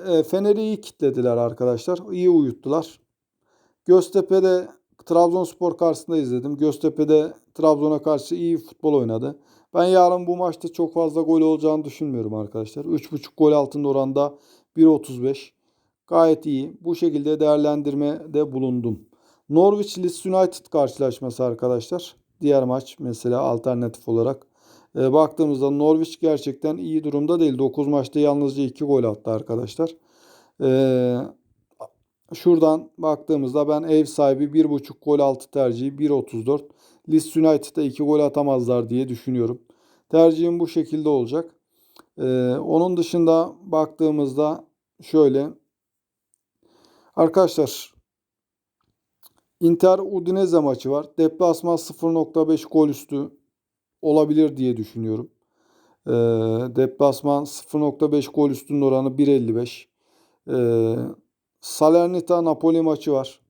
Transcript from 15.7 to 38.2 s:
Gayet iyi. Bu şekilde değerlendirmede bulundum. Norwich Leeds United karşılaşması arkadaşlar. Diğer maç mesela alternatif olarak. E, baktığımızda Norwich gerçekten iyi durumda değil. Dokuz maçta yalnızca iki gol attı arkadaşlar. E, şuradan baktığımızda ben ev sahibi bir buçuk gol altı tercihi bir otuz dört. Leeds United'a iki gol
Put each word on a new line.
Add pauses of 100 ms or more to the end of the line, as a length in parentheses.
Gayet
iyi.
Bu
şekilde
değerlendirmede
bulundum. (480)
Norwich
Leeds
United
karşılaşması
arkadaşlar. (240)
Diğer
maç
mesela
alternatif
olarak. (520)
E,
baktığımızda
Norwich
gerçekten
iyi
durumda
değil.
Dokuz
maçta
yalnızca
iki
gol
attı
arkadaşlar. (680)
E, (1600)
şuradan
baktığımızda
ben
ev
sahibi
bir
buçuk
gol
altı
tercihi
bir
otuz
dört. (460)
Leeds
United'a
iki
gol